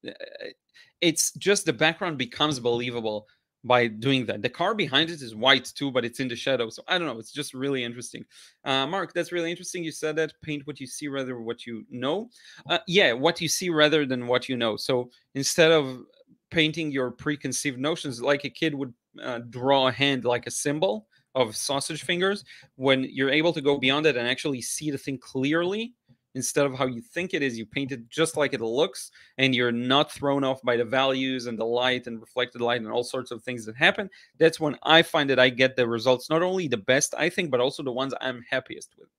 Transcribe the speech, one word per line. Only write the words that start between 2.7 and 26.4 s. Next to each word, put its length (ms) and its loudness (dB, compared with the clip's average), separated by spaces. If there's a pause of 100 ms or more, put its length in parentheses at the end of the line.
by 220 6
doing 400 0
that. 160 -4
The 60 -2
car 260 0
behind 360 2
it 120 -10
is 120 -12
white 300 2 (120)
too, 160 -4
but 120 0
it's 160 -8
in 80 -2
the 80 -6
shadow. 340 -2
So 180 -16
I 100 0
don't 80 -2
know. 120 -6
It's 140 -16
just 220 -10
really 300 -2
interesting. 400 -12 (400)
Uh, 220 0
Mark, 260 -6
that's 200 -4
really 180 -2
interesting. 340 -10
You 80 -6
said 240 -4
that. 160 -2 (100)
Paint 240 -8
what 140 -12
you 60 -10
see 220 -10
rather 260 -4
than 100 -10
what 220 -8
you 240 -10
know. 380 -4 (400)
Uh, 100 0 (100)
yeah, 240 6
what 280 2
you 80 -2
see 220 -2
rather 360 4
than 200 -2
what 220 2
you 80 -2
know. 200 0
So 340 0 (240)
instead 360 4
of 340 2 (460)
painting 400 0
your 200 -2
preconceived 680 -6
notions, 420 -4
like 240 2
a 60 -6
kid 240 -2
would, 180 -8 (300)
uh, 180 -6 (100)
draw 380 4
a 40 2
hand 320 2
like 220 0
a 40 -10
symbol, 560 -2 (280)
of 220 0
sausage 460 -4
fingers, 420 0 (320)
when 280 4
you're 260 0
able 220 4
to 80 -4
go 180 2
beyond 280 2
it 100 4
and 120 -2
actually 320 -2
see 300 -6
the 80 -6
thing 200 -8
clearly, 760 -2 (400)
instead 320 0